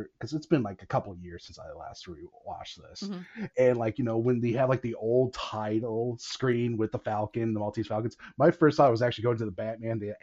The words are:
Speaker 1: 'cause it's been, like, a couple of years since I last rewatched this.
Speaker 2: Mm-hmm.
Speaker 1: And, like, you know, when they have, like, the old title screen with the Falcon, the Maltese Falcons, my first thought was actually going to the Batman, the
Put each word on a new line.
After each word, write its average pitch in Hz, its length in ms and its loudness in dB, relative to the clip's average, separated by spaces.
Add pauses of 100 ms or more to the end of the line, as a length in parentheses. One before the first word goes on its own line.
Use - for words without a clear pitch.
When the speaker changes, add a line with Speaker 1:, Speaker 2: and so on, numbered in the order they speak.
(200)
Speaker 1:
'cause 127 140 -8
it's 156 140 -6
been, 143 160 4
like, 98 180 -8
a 98 60 -18
couple 104 260 -2
of 87 60 -14
years 87 260 -14
since - 140 -18
I 80 140 -14
last - 340 -14
rewatched - 800 -14
this. 196 200 -12
Speaker 2:
Mm-hmm. 180 380 -10 (100)
Speaker 1:
And, 123 200 4
like, 113 220 -2
you 123 60 0
know, 113 120 0
when 120 240 2
they 117 120 0
have, 127 160 2
like, 131 120 2
the 113 140 -6
old 123 380 2
title 113 840 -2
screen 120 580 0
with 110 140 0
the 123 80 -6
Falcon, 110 540 -2
the 107 60 -2
Maltese 104 280 -4
Falcons, 113 300 -2 (200)
my 156 140 8
first 151 260 6
thought 139 140 10
was 113 120 2
actually 117 200 0
going 120 140 2
to 113 80 -2
the 101 60 -4
Batman, 113 480 -4
the 104 240 -6